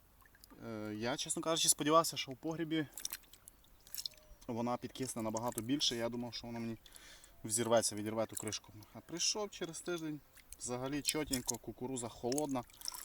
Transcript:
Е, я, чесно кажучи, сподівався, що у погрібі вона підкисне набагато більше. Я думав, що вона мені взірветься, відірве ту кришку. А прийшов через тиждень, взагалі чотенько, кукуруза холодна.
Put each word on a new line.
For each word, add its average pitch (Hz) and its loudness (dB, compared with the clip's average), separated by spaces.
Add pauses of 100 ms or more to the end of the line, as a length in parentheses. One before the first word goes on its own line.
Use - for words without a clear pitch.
(680)
Е, 107 -4
я, 117 0
чесно 165 -2
кажучи, 160 4
сподівався, 156 6
що - -4
у 127 -6
погрібі 156 0 (1600)
вона 120 0
підкисне 120 -6
набагато 110 0
більше. 127 2
Я 117 0
думав, 120 -4
що - -10
вона 117 -6
мені 113 -4 (680)
взірветься, 113 4
відірве 107 0
ту 104 -8
кришку. - -6 (200)
А 113 -12
прийшов 196 0
через 165 -6
тиждень, 160 -2 (400)
взагалі 135 -2
чотенько, 131 2
кукуруза 123 -4
холодна. 135 0 (420)